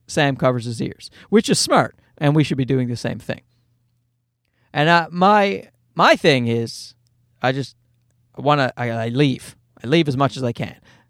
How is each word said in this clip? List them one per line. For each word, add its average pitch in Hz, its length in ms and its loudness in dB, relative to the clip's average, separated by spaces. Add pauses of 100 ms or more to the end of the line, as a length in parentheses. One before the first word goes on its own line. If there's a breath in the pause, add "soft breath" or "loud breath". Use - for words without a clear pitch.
Sam 143 260 0
covers 127 300 0
his 117 180 -6
ears, - 260 -10 (200 loud breath)
which 214 200 2
is - 80 2
smart, 185 400 2 (220)
and 147 160 2
we 156 80 4
should 139 160 -4
be 135 60 -2
doing 127 240 -2
the 120 80 -6
same - 240 -8
thing. - 220 -10 (1300)
And, 147 160 0
uh, 170 240 4
my, 196 560 2 (260)
my 240 220 4
thing 131 320 2
is, 117 480 -6 (440)
I 131 120 0
just 135 240 -8 (600)
wanna, 139 400 0
I, 120 140 -4
I 113 180 -4
leave. 127 460 -2 (300)
I - 20 -12
leave 151 220 -2
as 127 80 -4
much 135 200 -2
as 127 60 -14
I 123 80 -4
can. 113 300 -10 (300 soft breath)